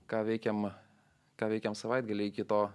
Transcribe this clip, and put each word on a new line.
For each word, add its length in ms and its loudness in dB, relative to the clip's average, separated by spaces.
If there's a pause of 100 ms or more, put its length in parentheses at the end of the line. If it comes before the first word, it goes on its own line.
ką 200 -2
veikiam, 460 0 (720)
ką 100 0
veikiam 240 0
savaitgalį 560 0
iki 160 -4
to, 300 4